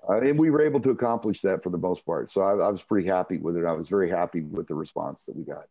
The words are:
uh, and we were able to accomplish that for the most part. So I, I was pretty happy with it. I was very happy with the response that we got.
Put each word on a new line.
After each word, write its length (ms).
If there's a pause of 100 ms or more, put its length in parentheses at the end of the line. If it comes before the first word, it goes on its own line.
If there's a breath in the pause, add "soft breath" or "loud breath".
uh, 100
and 200
we 100
were 120
able 200
to 80
accomplish 520
that 220
for 60
the 80
most 280
part. 260
So 100
I, 120
I 160
was 120
pretty 260
happy 300
with 180
it. 100
I 80
was 140
very 220
happy 320
with 260
the 60
response 520
that 100
we 80
got. 280